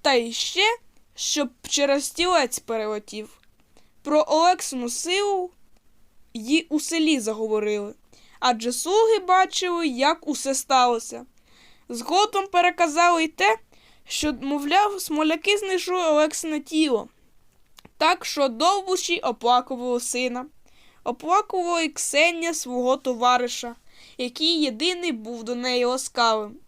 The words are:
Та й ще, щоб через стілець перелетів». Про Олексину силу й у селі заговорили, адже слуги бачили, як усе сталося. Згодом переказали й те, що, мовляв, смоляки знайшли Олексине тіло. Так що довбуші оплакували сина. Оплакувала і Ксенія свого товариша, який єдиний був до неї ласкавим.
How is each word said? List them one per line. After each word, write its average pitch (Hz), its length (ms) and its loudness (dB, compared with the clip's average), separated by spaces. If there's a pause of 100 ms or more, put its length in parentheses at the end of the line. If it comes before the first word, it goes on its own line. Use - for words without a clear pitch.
Та 285 120 4
й 233 200 0
ще, 415 440 0 (380)
щоб 285 340 -2 (180)
через 277 380 0
стілець 330 540 0
перелетів». 214 800 -8 (640)
Про 302 240 2
Олексину 311 640 2
силу 370 640 -2 (840)
й 302 360 0
у 302 100 0
селі 311 400 2
заговорили, 214 720 -2 (460)
адже 240 340 0
слуги 427 460 4
бачили, 370 680 2
як 277 400 0
усе 269 280 -4
сталося. 247 680 0 (640)
Згодом 392 580 0
переказали 349 760 2
й 320 40 0
те, 403 300 2 (500)
що, 302 340 -2
мовляв, 320 600 0
смоляки 311 560 0
знайшли 370 400 -2
Олексине 311 600 0
тіло. 294 480 0 (880)
Так 349 280 2
що 277 240 0
довбуші 359 720 0
оплакували 247 800 0
сина. 247 460 -4 (580)
Оплакувала 349 760 -2
і 320 80 -2
Ксенія 330 640 0
свого 247 440 -2
товариша, 247 800 -2 (420)
який 311 440 -2
єдиний 330 500 -2
був 226 320 -10
до 240 120 -6
неї 247 300 -2
ласкавим. 233 680 -2 (120)